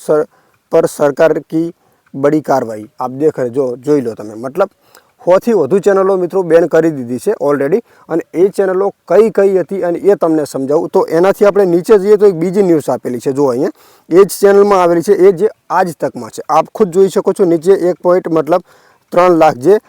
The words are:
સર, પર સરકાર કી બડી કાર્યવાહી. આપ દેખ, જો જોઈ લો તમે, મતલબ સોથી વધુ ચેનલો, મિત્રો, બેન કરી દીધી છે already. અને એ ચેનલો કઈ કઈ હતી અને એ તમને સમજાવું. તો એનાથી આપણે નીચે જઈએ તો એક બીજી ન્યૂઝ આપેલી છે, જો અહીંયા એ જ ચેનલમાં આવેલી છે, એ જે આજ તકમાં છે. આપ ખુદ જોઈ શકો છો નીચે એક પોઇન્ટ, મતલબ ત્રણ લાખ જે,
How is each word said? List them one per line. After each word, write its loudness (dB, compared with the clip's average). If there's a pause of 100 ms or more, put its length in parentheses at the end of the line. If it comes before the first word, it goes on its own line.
સર, 0 (460)
પર 2
સરકાર 0
કી -6 (420)
બડી 0
કાર્યવાહી. -4 (100)
આપ -8
દેખ, -2
જો -4
જોઈ -2
લો -6
તમે, -14
મતલબ -4 (580)
સોથી 2
વધુ 0
ચેનલો, 0
મિત્રો, -2
બેન 2
કરી 0
દીધી -8
છે -2
already. -2 (280)
અને -4 (100)
એ 2
ચેનલો -4 (140)
કઈ 2
કઈ 0
હતી -6
અને -4
એ 2
તમને -2
સમજાવું. -4
તો 0
એનાથી 0
આપણે 2
નીચે 2
જઈએ 2
તો 2
એક 4
બીજી -2
ન્યૂઝ 0
આપેલી -6
છે, -4
જો 0
અહીંયા -2 (380)
એ 6
જ 2
ચેનલમાં 2
આવેલી 2
છે, 0
એ 4
જે -2 (200)
આજ -2
તકમાં -8
છે. -14
આપ 2 (100)
ખુદ 0
જોઈ 2
શકો -2
છો -2
નીચે 0
એક 0
પોઇન્ટ, 0
મતલબ 0 (500)
ત્રણ 4
લાખ 4
જે, 2